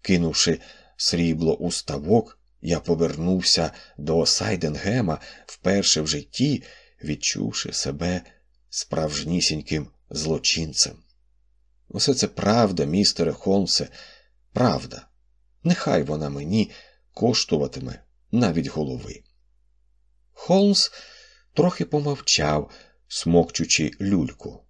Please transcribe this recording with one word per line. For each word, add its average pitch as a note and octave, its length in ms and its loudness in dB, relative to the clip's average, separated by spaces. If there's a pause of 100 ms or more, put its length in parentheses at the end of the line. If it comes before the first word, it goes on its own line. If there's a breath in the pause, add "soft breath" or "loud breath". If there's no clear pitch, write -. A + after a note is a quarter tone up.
Кинувши E2+ 580 2 (380 loud breath)
срібло E2 580 0
у E2+ 160 -4
ставок, D2+ 680 -2 (260)
я E2 140 0
повернувся E2 920 0 (260 loud breath)
до D#2+ 280 0
Сайденгема, F2 920 -2 (260 loud breath)
вперше F#2+ 560 0
в D#2 60 -4
житті - 560 -2 (400 loud breath)
відчувши - 720 -4
себе E2+ 480 -4 (480 soft breath)
справжнісіньким D#2 1160 -2 (220)
злочинцем. D2+ 880 -2 (920)
Усе A#2+ 260 0
це G#2 140 0
правда, G2+ 580 2
містере E2+ 460 2
Холмсе, - 560 0 (680 loud breath)
правда. E2+ 540 -2 (560)
Нехай E3 400 2
вона C#3+ 260 -4
мені D2 420 0 (420 loud breath)
коштуватиме C#2 880 -2 (280)
навіть E2+ 360 2
голови. C2 560 -6 (1080)
Холмс G3 580 2 (600 loud breath)
трохи E3 320 2
помовчав, C#3 840 0 (360 loud breath)
смокчучи E2+ 840 2 (100)
люльку. F#2 680 -2